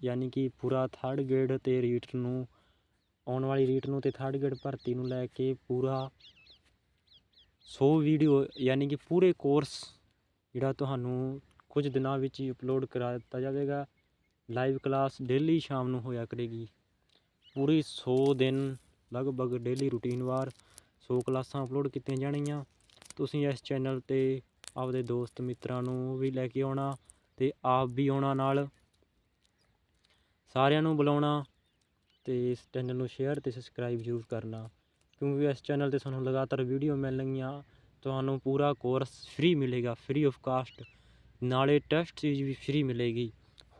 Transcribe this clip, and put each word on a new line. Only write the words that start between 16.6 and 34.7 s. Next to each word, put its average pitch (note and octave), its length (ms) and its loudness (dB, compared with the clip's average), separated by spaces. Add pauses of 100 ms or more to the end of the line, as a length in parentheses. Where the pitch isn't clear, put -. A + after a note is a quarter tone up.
ਪੂਰੀ D3 320 4
ਸੌ C3+ 480 2
ਦਿਨ C3+ 420 2 (380)
ਲਗਭਗ B2+ 420 -2
ਡੇਲੀ B2+ 320 -2
ਰੂਟੀਨ B2 340 -2
ਵਾਰ C3 280 -2 (500)
ਸੌ B2 200 0
ਕਲਾਸਾਂ C3 460 -2
ਅਪਲੋਡ C#3 220 -2
ਕੀਤੀਆਂ C3+ 280 -4
ਜਾਣਗੀਆਂ। D3 480 -2 (520)
ਤੁਸੀਂ C#3+ 320 0
ਇਸ C3 140 -2
ਚੈਨਲ C3+ 360 -2
'ਤੇ C3 440 0 (340)
ਆਪਦੇ B2+ 260 -2
ਦੋਸਤ A#2+ 380 -4
ਮਿੱਤਰਾਂ B2+ 420 -4
ਨੂੰ B2+ 360 -4
ਵੀ C3+ 120 0
ਲੈ B2+ 180 -2
ਕੇ C3 140 -2
ਆਉਣਾ C3+ 340 -2 (400)
ਤੇ C3 160 2 (120)
ਆਪ B2+ 240 4
ਵੀ C3+ 200 0
ਆਉਣਾ C#3 260 2
ਨਾਲ। C#3 340 2 (1800)
ਸਾਰਿਆਂ C#3 300 4
ਨੂੰ D#3+ 140 4
ਬੁਲਾਉਣਾ D3 480 2 (800)
ਤੇ B2 280 -2
ਇਸ A#2+ 60 -4 (160)
ਚੈਨਲ B2+ 220 -4
ਨੂੰ B2+ 120 -4
ਸ਼ੇਅਰ C#3 320 -2
ਤੇ C3 100 -4
ਸਬਸਕ੍ਰਾਈਬ A#2+ 500 -6
ਜ਼ਰੂਰ A#2 280 -4
ਕਰਨਾ, A2 400 -8 (500)